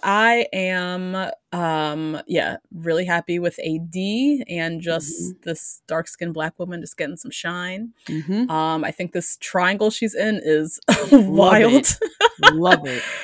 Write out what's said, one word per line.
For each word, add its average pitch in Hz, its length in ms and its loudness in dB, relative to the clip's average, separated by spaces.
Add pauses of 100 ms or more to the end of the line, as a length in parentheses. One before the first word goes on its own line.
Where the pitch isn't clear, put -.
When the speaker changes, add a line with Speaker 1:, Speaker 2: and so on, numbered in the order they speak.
Speaker 1:
I 226 500 2
am, 185 640 -4 (360)
um, 156 760 -4
yeah, - 320 -2 (160)
really 165 320 -2
happy 175 320 -2
with 175 240 -4
A 160 160 -4
D 208 720 -2
and 165 320 -6
just 165 320 -4
Speaker 2:
Mm-hmm. 175 340 -6
Speaker 1:
this - 400 -6
dark-skinned 165 460 -6
black 156 240 -6
woman 175 240 -10
just - 160 -12
getting 147 200 -6
some - 120 -12
shine. 185 640 -8 (140)
Speaker 2:
Mm-hmm. 175 420 -2
Speaker 1:
Um, 160 340 0
I - 60 -4
think 180 220 -8
this - 280 -2
triangle 196 520 0
she's 220 240 -4
in 208 280 0
is 156 440 2
<laughs> - 240 2
Speaker 2:
Love 240 160 10
Speaker 1:
wild. 214 460 6
Speaker 2:
it. - 260 6 (540)
Love 156 340 2
it. 127 160 -6 (200)